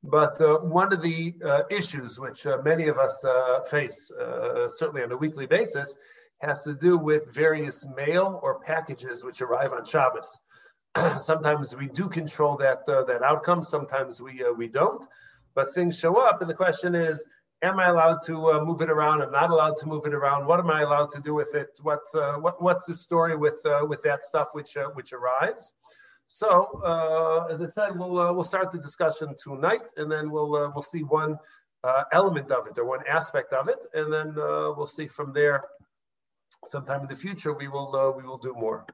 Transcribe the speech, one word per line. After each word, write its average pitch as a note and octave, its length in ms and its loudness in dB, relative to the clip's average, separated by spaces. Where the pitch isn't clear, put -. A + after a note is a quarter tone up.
But, D3+ 360 2
uh, D#3 200 6
one F3+ 340 2
of F3 80 -2
the, E3 420 -2
uh, C#3+ 260 2
issues D3 500 -6
which, C3 260 -10
uh, C3+ 180 0
many D#3+ 240 4
of D3 100 2
us, C3+ 280 2
uh, B2+ 380 2
face, C#3 480 -4
uh, A#2+ 580 -4
certainly C#3+ 340 -4
on A#2+ 80 -6
a B2+ 60 -6
weekly C#3+ 300 -4
basis, D3+ 500 0
has C#3+ 240 -4
to D3 120 -6
do E3+ 220 6
with D3+ 360 0
various D3+ 520 0
mail F3 480 0
or C3+ 160 -2
packages C3 680 -6
which B2+ 160 -8
arrive B2+ 320 0
on A#2+ 100 -8
Shabbos. C3+ 560 0
<clears throat> D3+ 220 2
Sometimes D3+ 580 0
we C3+ 140 -8
do F#3 180 -4
control D3+ 500 0
that, C3+ 300 2
uh, C3+ 160 4
that B2 180 0
outcome. D#3+ 420 4
Sometimes C3+ 580 -4
we, B2+ 240 -8
uh, A#2+ 80 2
we A#2 160 -4
don't. D#3 360 0
But C3+ 180 0
things F3 260 0
show E3+ 160 4
up, A#3 240 6
and E3+ 100 -4
the D#3+ 60 -2
question F3+ 400 0
is, D#3+ 320 -2
am F#3+ 160 0
I F3+ 80 6
allowed E3 400 6
to, D#3+ 240 2
uh, D3+ 120 4
move D#3+ 180 -2
it D#3+ 100 -2
around? D3+ 320 2
I'm - 80 -6
not D3 180 4
allowed D#3 280 4
to D3 100 -8
move D3+ 180 -6
it D3 80 -4
around. C#3+ 320 0
What E3 140 4
am E3+ 100 0
I D#3 120 4
allowed D3 300 2
to D3 100 -12
do D3+ 120 -4
with D3 220 -2
it? - 260 -6
What's, D3+ 320 -4
uh, D3 200 0
what, E3 280 -2
what's F3+ 240 2
the E3+ 80 -8
story E3 420 0
with, D3+ 300 0
uh, D3 220 2
with D3 160 -6
that C#3+ 200 0
stuff D3+ 300 -2
which, - 240 -12
uh, A2 160 -4
which C3 180 -14
arrives? C3 600 -2
So, F#3+ 580 4
uh, D#3+ 680 2
as D#3+ 120 -6
I E3+ 60 -6
said, G3 280 -2
we'll, F3+ 220 -2
uh, F3 120 4
we'll F3 120 0
start F#3 280 -2
the F3 60 -8
discussion D3+ 560 -2
tonight, D#3+ 540 0
and D3+ 140 -4
then D3+ 180 -4
we'll, D3+ 260 -2
uh, D3 180 0
we'll C#3+ 100 -6
see E3+ 180 -8
one, D#3 380 0
uh, C3 280 2
element E3 400 4
of B2 160 0
it G#2+ 100 -10
or A#2+ 80 0
one C3 220 -4
aspect D3 460 -2
of C3+ 160 0
it, C4 140 -2
and D#3 180 -2
then, D#3 240 -4
uh, D3+ 400 -2
we'll D3 80 -6
see D3+ 220 -10
from C#3 260 -10
there. C#3+ 320 2
Sometime C#3 360 -6
in C#3 60 -10
the C3 80 -10
future, E3 380 -6
we C#3+ 140 -10
will, C#3 280 -6
uh, C3+ 160 2
we C3+ 120 -8
will C3 140 -14
do C3 160 -8
more. A2+ 400 -6